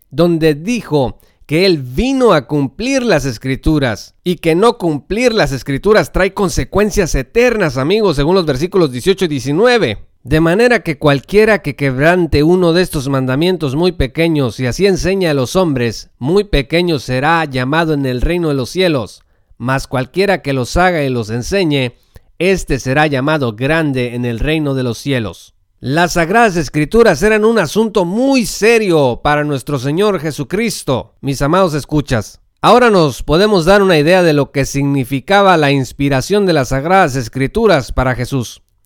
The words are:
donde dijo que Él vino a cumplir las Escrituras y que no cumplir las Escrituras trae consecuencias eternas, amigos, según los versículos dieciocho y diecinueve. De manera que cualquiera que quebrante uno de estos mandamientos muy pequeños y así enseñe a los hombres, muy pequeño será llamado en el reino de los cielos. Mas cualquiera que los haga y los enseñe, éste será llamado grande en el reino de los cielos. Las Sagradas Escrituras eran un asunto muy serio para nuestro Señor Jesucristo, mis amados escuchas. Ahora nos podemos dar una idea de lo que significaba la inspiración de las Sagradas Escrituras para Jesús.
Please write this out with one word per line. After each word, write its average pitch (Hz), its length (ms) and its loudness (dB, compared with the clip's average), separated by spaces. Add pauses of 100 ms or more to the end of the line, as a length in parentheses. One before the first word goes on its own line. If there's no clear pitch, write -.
donde 160 460 2
dijo 151 640 -4 (260)
que 165 200 0
Él 180 140 2
vino 214 560 0
a 143 120 0
cumplir 214 560 -2
las 165 220 0
Escrituras 135 960 -2
y 175 140 -2
que 160 180 0
no 233 220 2
cumplir 190 560 -2
las 165 180 0
Escrituras 143 640 0
trae 190 220 0
consecuencias 196 800 -2
eternas, 190 640 0
amigos, 175 380 0
según 147 180 2
los 185 100 2
versículos 151 480 0
dieciocho 180 320 -2
y 170 40 -2
diecinueve. 147 760 0 (180)
De 147 180 0
manera 208 400 2
que 160 180 -6
cualquiera 190 640 2
que 143 120 -6
quebrante 147 680 2
uno 170 320 4
de 185 80 2
estos 139 260 -4
mandamientos 139 680 -2
muy 175 160 0
pequeños 147 680 -2
y 127 60 -2
así 120 200 -2
enseñe 185 400 0
a 156 60 0
los 139 240 -2
hombres, 131 640 -2
muy 180 260 0
pequeño 165 540 -2
será 143 480 0
llamado 143 480 -2
en 139 100 -2
el 123 160 -4
reino 165 280 0
de 143 60 0
los 127 140 -4
cielos. 160 540 -2 (340)
Mas 131 300 -4
cualquiera 175 560 -2
que 143 100 -4
los 127 240 -4
haga 175 260 2
y 139 60 -2
los 117 220 -4
enseñe, 143 640 -2 (440)
éste 165 400 -2
será 147 280 0
llamado 139 480 -2
grande 131 600 -2
en 123 120 -4
el 117 120 -4
reino 147 360 -2
de 131 80 -2
los 120 160 -4
cielos. 117 560 -6 (260)
Las 156 340 -2
Sagradas 180 420 2
Escrituras 160 640 2
eran 214 220 2
un 226 160 2
asunto 208 440 0
muy 240 420 0
serio 185 760 2
para 147 220 0
nuestro 143 340 -4
Señor 170 400 0
Jesucristo, 151 1040 -6
mis 135 200 -6
amados 165 320 2
escuchas. 143 680 -4 (200)
Ahora 226 300 4
nos 165 320 2
podemos 180 420 2
dar 196 160 4
una 190 160 4
idea 175 280 4
de 160 80 4
lo 139 180 0
que 135 140 -2
significaba 143 920 0
la 147 140 2
inspiración 139 760 0
de 175 60 2
las 139 180 0
Sagradas 151 440 2
Escrituras 135 800 0
para 127 240 -2
Jesús. 123 440 -6 (240)